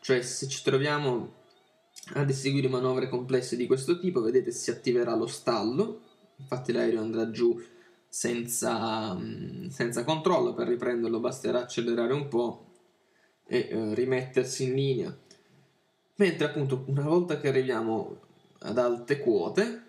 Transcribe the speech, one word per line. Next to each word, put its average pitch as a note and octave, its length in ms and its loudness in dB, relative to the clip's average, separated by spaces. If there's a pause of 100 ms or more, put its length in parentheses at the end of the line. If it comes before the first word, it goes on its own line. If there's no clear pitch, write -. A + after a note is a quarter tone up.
Cioè, B2 220 2
se - 260 -6
ci - 140 -8
troviamo C3+ 800 0 (680)
ad C#3+ 140 2
eseguire C3+ 400 2
manovre B2+ 400 0
complesse B2+ 480 0
di B2 100 -2
questo C3+ 320 2
tipo, F3+ 220 0
vedete, A#2+ 300 2
si - 200 -6
attiverà A#2+ 440 0
lo A2 120 0
stallo, B2+ 760 -2 (360)
infatti - 360 -6
l'aereo A#2 280 2
andrà A2+ 300 -2
giù A#2 300 2 (480)
senza, A2+ 1040 -2
mm, - 540 -8
senza A#2+ 360 -4
controllo, C#3 500 2
per A#2 140 -2
riprenderlo A#2 520 0
basterà B2 400 -2
accelerare A#2+ 520 -2
un C#3+ 160 -2
po' A#2 360 -2 (840)
e, A#2+ 240 0
eh, A2 240 -2
rimettersi B2+ 680 0
in B2+ 100 0
linea. B2+ 420 0 (1000)
Mentre D#3+ 300 4
appunto C#3 400 -2
una C#3 160 0
volta D#3+ 360 2
che C#3+ 100 0
arriviamo A2+ 720 0 (400)
ad G#2+ 180 -2
alte B2 400 2
quote A#2+ 720 2